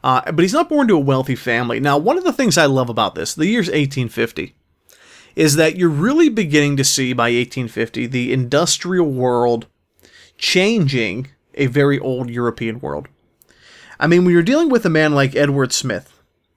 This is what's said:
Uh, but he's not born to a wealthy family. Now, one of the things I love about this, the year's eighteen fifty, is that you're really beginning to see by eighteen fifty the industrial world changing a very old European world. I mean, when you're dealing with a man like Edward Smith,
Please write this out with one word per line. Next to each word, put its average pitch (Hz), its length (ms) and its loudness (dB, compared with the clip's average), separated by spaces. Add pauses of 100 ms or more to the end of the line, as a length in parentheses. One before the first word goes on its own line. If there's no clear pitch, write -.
Uh, 131 300 -2
but 165 120 2
he's 190 100 0
not 320 160 0
born 294 180 2
to 208 80 4
a 156 40 4
wealthy 135 360 0
family. 117 460 -2
Now, 143 160 2
one 226 200 0
of 370 60 -4
the 349 80 0
things 226 260 0
I 156 100 4
love 131 220 0
about 110 260 -2
this, 80 200 -8
the 156 120 -2
year's 214 220 0
eighteen 139 380 -2
fifty, - 480 -6 (800)
is 151 220 2
that 160 180 2
you're 180 140 2
really 262 400 2
beginning 147 480 0
to 135 80 0
see 131 260 -2
by 120 160 0
eighteen 120 400 -2
fifty 113 380 -6
the 123 260 -4
industrial 151 800 0
world 123 560 0 (680)
changing 135 920 0 (260)
a 139 140 -2
very 143 320 2
old 127 300 -6
European 117 500 -4
world. 131 280 -8 (920)
I 143 80 0
mean, 175 180 6
when 175 80 4
you're 170 100 6
dealing 294 260 2
with 226 160 2
a 180 40 2
man 156 240 2
like 139 220 2
Edward 139 360 0
Smith, - 500 -6 (340)